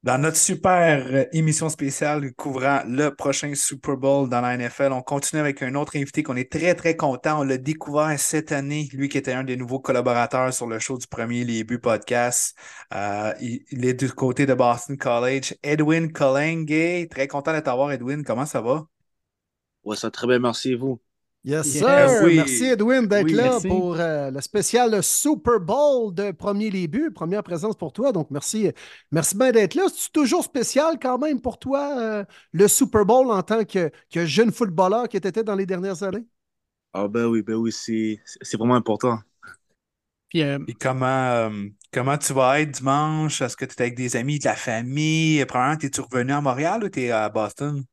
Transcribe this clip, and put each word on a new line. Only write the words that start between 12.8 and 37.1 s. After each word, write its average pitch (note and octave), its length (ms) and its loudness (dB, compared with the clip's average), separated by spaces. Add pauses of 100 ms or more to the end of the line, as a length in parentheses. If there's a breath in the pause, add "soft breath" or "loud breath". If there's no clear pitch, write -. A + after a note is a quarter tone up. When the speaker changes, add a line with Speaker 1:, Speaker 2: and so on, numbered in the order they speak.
Speaker 1:
Euh, G#2 360 -4 (100)
il, A#2+ 280 -8
il B2 160 -4
est B2+ 80 2
du B2 180 -2
côté C3+ 360 0
de C3 80 4
Boston A#2+ 420 0
College. B2+ 640 -2
Edwin D#3 500 2
Colangay, D#3+ 960 0
très C3+ 200 -4
content C#3+ 260 -4
de D#3 60 0
t'avoir, C#3+ 320 0
Edwin. C#3 320 -6
Comment B2 240 -2
ça - 140 -4
va ? C#3+ 260 -2 (960)
Speaker 2:
Ouais, G#2+ 120 -6
ça A2+ 120 -6
va A2 40 -6
très - 140 -8
bien, B2 140 4
merci, B2 320 -2
et B2+ 40 0
vous ? B2 240 -4 (440)
Speaker 3:
Yes, D3 240 -2
Speaker 4:
Yes. C#3+ 100 -2
Speaker 3:
sir. F#3+ 100 4
Speaker 1:
Ah C#4 340 8
oui. E3+ 140 8
Speaker 3:
Merci, C#3+ 300 4
Edwin, A#3+ 420 4
d'être F#3+ 240 4
Speaker 1:
Oui. - 0 -
Speaker 3:
là A#3+ 300 4
Speaker 4:
Merci. F#3 60 -4
Speaker 3:
pour, F3+ 320 0
euh, D3+ 300 -2
le C3+ 120 -8
spécial A3 600 2
Super A#3+ 560 2
Bowl A#3 540 2
de G3+ 180 -4
Premier G#3 380 -2
Les F#3 180 -2
Buts, C#4 240 -2
première F3+ 300 -4
présence F3+ 340 -6
pour D#3+ 180 -8
toi. C4 180 0
Donc, E3+ 180 -2
merci, E3+ 420 -2 (400 loud breath)
merci D#3+ 240 0
bien B3+ 160 4
d'être G#3+ 220 4
là. F4 180 2
C'est - 200 -10
toujours D4+ 320 2
spécial D4 580 0
quand B3+ 160 0
même C#4+ 240 -2
pour A#3+ 160 -6
toi, C#4 420 -4
euh, G#3+ 240 -4 (280 soft breath)
le F#3+ 160 6
Super G#3 380 4
Bowl B3 260 6
en F#3+ 100 2
tant A3 240 0
que, F3 240 -2 (220 soft breath)
que E3+ 160 0
jeune F#3+ 240 4
footballeur G3 580 2
que G#3 80 -4
t'étais G3 260 -2
dans G#3 120 -2
les G3 100 -2
dernières F#3 380 -6
années ? G3+ 240 -6 (640)
Speaker 2:
Ah G2+ 140 -2
ben A#2 200 0